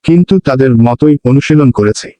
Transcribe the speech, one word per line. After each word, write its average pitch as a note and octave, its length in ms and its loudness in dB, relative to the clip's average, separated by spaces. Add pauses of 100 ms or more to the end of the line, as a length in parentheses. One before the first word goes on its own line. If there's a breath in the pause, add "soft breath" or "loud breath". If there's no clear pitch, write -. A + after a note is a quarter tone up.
কিন্তু F3+ 360 0
তাদের C3 360 0
মতোই A#2+ 480 0
অনুশীলন C#3 480 0
করেছি। - 380 -4 (100)